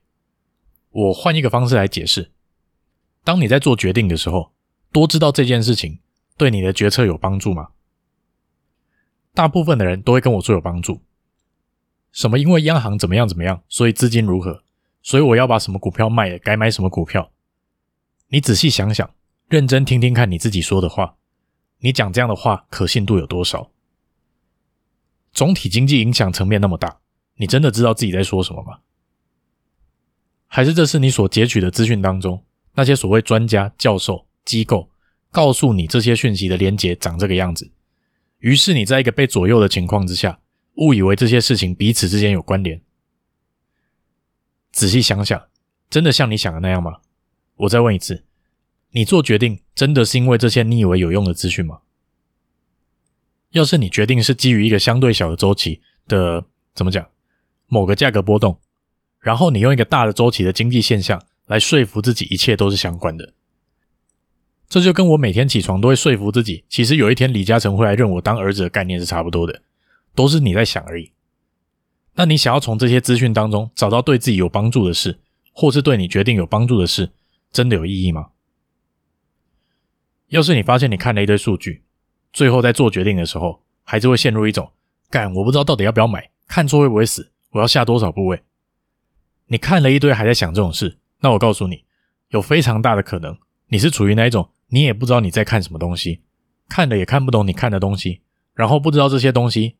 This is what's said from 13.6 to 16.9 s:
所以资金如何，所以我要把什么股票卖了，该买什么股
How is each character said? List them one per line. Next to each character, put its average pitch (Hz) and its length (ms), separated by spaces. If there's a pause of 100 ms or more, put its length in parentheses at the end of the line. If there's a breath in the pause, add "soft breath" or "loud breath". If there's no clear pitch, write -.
所 120 180
以 113 60
资 123 160
金 113 160
如 92 160
何， 92 220 (380)
所 - 160
以 147 60
我 123 120
要 123 120
把 117 100
什 101 140
么 95 80
股 107 100
票 110 200
卖 113 180
了， 90 100
该 104 200
买 110 120
什 104 140
么 92 60
股 85 160